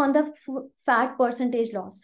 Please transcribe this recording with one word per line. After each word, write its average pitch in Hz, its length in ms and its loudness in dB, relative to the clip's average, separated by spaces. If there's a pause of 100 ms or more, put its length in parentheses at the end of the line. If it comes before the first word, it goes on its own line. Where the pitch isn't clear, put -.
on 269 80 4
the 302 140 4
f-, 269 400 -12 (220)
fat 247 320 0
percentage 240 520 0
loss। 190 300 -10